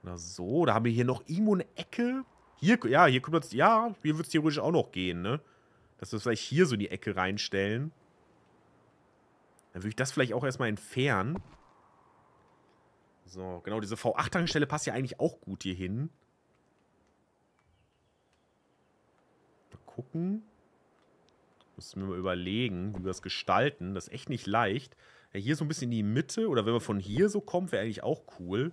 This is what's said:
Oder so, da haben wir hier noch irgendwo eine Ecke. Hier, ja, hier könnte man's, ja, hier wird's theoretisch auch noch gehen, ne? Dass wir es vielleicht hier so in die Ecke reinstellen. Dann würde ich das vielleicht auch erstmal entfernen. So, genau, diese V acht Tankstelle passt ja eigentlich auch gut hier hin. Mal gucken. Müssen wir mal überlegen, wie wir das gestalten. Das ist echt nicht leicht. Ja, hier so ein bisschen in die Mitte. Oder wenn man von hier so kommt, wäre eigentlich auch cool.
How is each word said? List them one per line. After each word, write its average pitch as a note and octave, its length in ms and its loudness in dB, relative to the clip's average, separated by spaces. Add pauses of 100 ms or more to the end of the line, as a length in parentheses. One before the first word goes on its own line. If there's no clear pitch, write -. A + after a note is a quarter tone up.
Oder F2+ 140 -10
so, F2+ 480 -2
da B2 100 6
haben A2+ 120 2
wir A#2+ 60 2
hier A#2+ 120 2
noch B2+ 220 0
irgendwo G#3 280 2
eine F3+ 120 0 (100)
Ecke. B3 480 -2 (320)
Hier, A3 220 4 (100)
ja, D#3 180 8
hier B2+ 140 6
könnte D#3 200 0
man's, - 120 -12
ja, A3 500 4
hier D#3 140 2
wird's D#3+ 140 -4
theoretisch D3+ 280 2
auch C#3 140 0
noch D3+ 200 2
gehen, F2+ 280 -2
ne? A#2 200 -2 (580)
Dass - 140 -10
wir A#2 40 -4
es G#2 60 -6
vielleicht A#2 200 0
hier D#3+ 220 4
so C3+ 100 2
in G#2 60 0
die G2+ 100 -4
Ecke F#2+ 260 -4
reinstellen. G2+ 760 -2 (1800)
Dann F2+ 100 -10
würde G#2+ 80 -2
ich G#2+ 60 -10
das B2+ 160 -2
vielleicht B2+ 200 2
auch A#2+ 120 -2
erstmal C3 240 0
entfernen. B2 760 0 (1800)
So, F2+ 400 -10
genau, G#2+ 160 -4
diese G#2 160 -6
V - 200 0
acht - 160 -2
Tankstelle E3 340 2
passt D3+ 200 -4
ja A2 80 -4
eigentlich B2+ 260 -4
auch C#3 200 0
gut G2 220 -10
hier F#2+ 120 -4
hin. G2 360 -6 (3500)
Mal - 140 -20
gucken. F3+ 560 -4 (1300)
Müssen - 260 -12
wir G2 60 -6
mal F2+ 100 -4
überlegen, F#2 760 -2
wie F#2 60 -8
wir F#2 80 -4
das F#2 140 -6
gestalten. G2 720 0
Das F#2 140 -8
ist - 60 -16
echt - 140 -12
nicht - 180 -6
leicht. A2 500 0 (360)
Ja, G2+ 60 -6
hier A2+ 160 0
so D#3 100 -2
ein D3 40 -2
bisschen B2 240 -4
in A#2 40 0
die G#2+ 60 0
Mitte. C3 460 0
Oder A#2 180 2
wenn A2+ 60 2
man A#2 80 4
von G#2 180 -2
hier G#2+ 300 2
so G3+ 120 0
kommt, F3+ 300 -2
wäre G2+ 140 0
eigentlich A2+ 180 -6
auch - 220 -2 (160)
cool. G#2+ 320 0